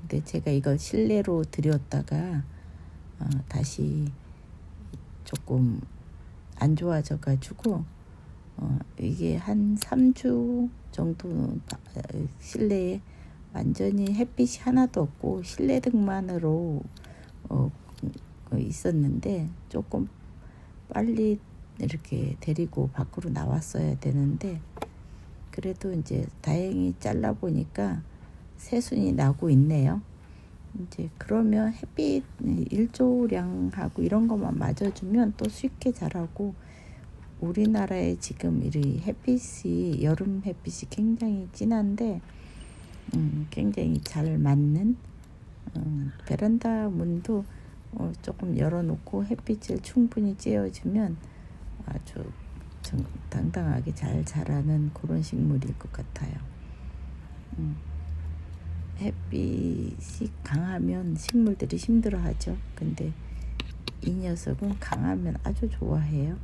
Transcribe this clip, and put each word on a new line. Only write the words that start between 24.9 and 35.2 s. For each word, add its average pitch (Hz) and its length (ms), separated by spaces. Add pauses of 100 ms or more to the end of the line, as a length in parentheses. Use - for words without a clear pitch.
그래도 190 440
이제 127 320 (160)
다행히 165 560
잘라보니까 180 1040 (540)
새순이 226 560
나고 143 380
있네요. 147 500 (800)
이제 170 280 (100)
그러면 220 540
햇빛 285 520 (460)
일조량하고 190 1300
이런 208 240
것만 202 320
맞아주면 202 800